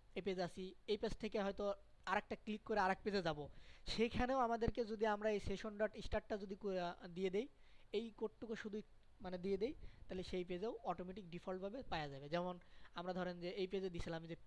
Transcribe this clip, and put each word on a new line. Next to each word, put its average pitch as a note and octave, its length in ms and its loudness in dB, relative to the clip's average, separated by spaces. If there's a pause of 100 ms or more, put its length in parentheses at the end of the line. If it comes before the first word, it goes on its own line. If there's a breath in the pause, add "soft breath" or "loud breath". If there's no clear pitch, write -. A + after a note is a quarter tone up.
(160)
এই F#3+ 60 -2
পেজে F#3 220 2
আছি, F#3 320 -4 (120)
এই G#3+ 100 4
page G#3+ 200 2
থেকে G#3+ 240 0
হয়তো G3 320 2 (320)
আরেকটা G3+ 300 2
click - 280 -4
করে G#3+ 160 4
আরেক F#3+ 240 6
পেজে G3+ 180 2
যাব, D3+ 260 0 (380 loud breath)
সেইখানেও B3 540 4
আমাদেরকে A#3 460 4
যদি G#3+ 200 0
আমরা G#3+ 260 4
এই G3+ 80 4
সেশন G#3 380 -2
ডট G#3 140 2 (140)
স্টার্টটা G#3+ 320 0
যদি G3 180 -4
করে, F#3+ 240 0
আহ, F3 280 -2
দিয়ে F#3 220 2
দেই, G#3+ 180 2 (440 soft breath)
এই A#3 260 0
কোডটুকু A3 380 -4
শুধু G#3+ 260 -4 (400)
মানে F#3 160 -4
দিয়ে F#3+ 200 2
দেই, B3 160 2 (340 loud breath)
তাহলে F#3 160 -4
সেই F3+ 200 -2
পেজেও F#3 300 -2 (100)
automatic F#3 460 -4
ডিফল্টভাবে F#3+ 540 -4
পাওয়া D#3 240 0
যাবে। C#3 220 -8
যেমন F3 300 0 (340 loud breath)
আমরা F3+ 200 -2
ধরেন F3+ 260 -2
যে F3 100 -4
এই F#3+ 180 -2
পেজে F#3+ 220 -2
দিছিলাম E3 360 -4
যে E3 100 -6 (120)